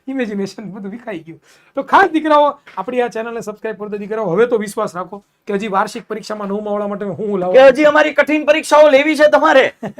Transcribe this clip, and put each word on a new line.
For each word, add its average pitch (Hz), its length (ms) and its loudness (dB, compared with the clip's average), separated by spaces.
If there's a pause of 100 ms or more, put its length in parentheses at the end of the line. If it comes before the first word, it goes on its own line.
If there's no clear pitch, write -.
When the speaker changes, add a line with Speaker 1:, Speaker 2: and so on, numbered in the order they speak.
Speaker 1:
ઇમેજિનેશન 208 640 -6
બધું 190 200 -14
વિખાઈ 220 280 -12
ગયું. 160 240 -18 (320)
તો 277 80 -4
ખાસ 320 280 4
દીકરાઓ, 302 480 2 (180)
આપણી 247 240 -4
આ 240 80 -2
ચેનલને 233 320 -8
સબસ્ક્રાઇબ 214 400 -10
કરી 208 80 -10
દો 208 80 -8
દીકરાઓ. 214 280 -8
હવે 190 220 0
તો 240 100 -2
વિશ્વાસ 208 400 -6
રાખો 185 280 -12 (220)
કે 208 80 -4
હજી 208 140 -4
વાર્ષિક 202 400 -4
પરીક્ષામાં 208 400 -10
નવમા 208 220 -6
વાળા 208 160 -4
માટે 202 180 -8
હું, 190 120 -8
હું 202 220 -4
લાવું. 180 160 -2
Speaker 2:
કે 262 140 10
હજી 269 160 4
અમારી 302 300 2
કઠિન 294 300 0
પરીક્ષાઓ 302 440 4
લેવી 294 280 4
છે 302 140 4
તમારે? 285 440 4 (260)